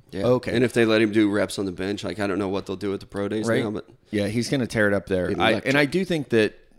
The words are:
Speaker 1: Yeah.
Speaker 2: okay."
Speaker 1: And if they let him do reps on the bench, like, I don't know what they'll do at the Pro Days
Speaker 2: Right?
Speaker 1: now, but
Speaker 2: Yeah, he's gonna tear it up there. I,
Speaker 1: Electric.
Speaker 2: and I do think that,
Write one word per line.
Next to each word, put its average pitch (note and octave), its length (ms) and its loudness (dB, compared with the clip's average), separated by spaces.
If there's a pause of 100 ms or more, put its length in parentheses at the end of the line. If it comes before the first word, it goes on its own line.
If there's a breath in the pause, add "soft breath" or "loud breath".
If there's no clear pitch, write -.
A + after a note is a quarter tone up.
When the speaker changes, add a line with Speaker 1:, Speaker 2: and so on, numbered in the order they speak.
(100)
Speaker 1:
Yeah. F#2+ 140 -6
Speaker 2:
okay." A#2+ 280 0
Speaker 1:
And A#2+ 120 2
if A2 80 0
they A#2 120 4
let A2 160 4
him G#2+ 120 2
do G#2+ 180 4
reps G2+ 300 -2
on G2 60 -2
the F#2 40 -4
bench, F#2+ 320 -6
like, F#2 160 -8
I G2+ 80 -2
don't F#2+ 140 -2
know F#2+ 80 -2
what F#2+ 180 -4
they'll G2 80 -6
do F#2+ 180 -4
at G2 60 -4
the - 80 -14
Pro G2+ 220 -6
Days G#2+ 180 -4
Speaker 2:
Right? A2+ 160 0
Speaker 1:
now, G#2+ 80 -4
but G#2+ 160 -8 (240)
Speaker 2:
Yeah, G#2 160 0
he's A2+ 220 -2
gonna C3 180 0
tear G#2 220 2
it G2+ 60 2
up F#2+ 120 -2
there. F2+ 220 0
I, - 20 0 (200)
Speaker 1:
Electric. A2 180 0
Speaker 2:
and C3+ 100 2
I D3 60 4
do F3 200 0
think E3 260 -4
that, A2 280 2 (200)